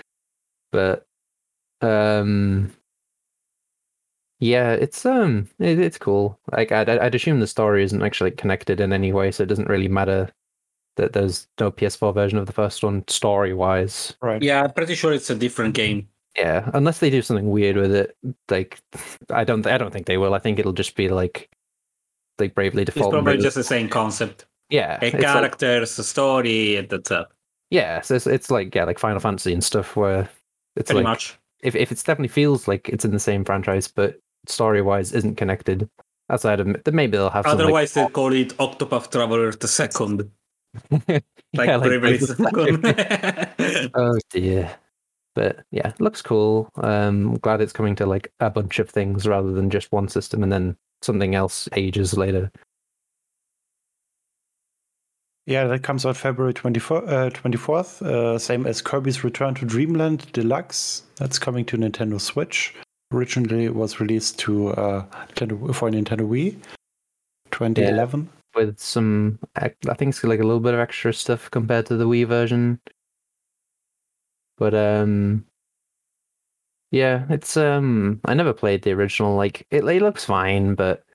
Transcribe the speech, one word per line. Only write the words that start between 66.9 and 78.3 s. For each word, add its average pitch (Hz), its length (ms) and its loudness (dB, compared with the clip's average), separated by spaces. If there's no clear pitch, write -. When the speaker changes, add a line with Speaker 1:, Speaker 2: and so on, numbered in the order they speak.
Speaker 2:
twenty 113 320 0
eleven. 123 460 0
Speaker 1:
Yeah, 113 100 2
with 104 140 -4
some, 107 600 0
I 110 120 -2
think 139 160 -2
it's, - 140 -6
like, 113 160 2
a 110 40 2
little 113 160 2
bit 120 140 0
of 120 60 2
extra 117 340 -2
stuff - 360 -4
compared 113 360 0
to 120 100 -2
the 117 100 2
Wii 120 200 4
version. 120 540 2
But, 107 160 2
um, 104 720 2
yeah, 131 400 2
it's, - 260 -2
um, 131 680 2
I 120 100 0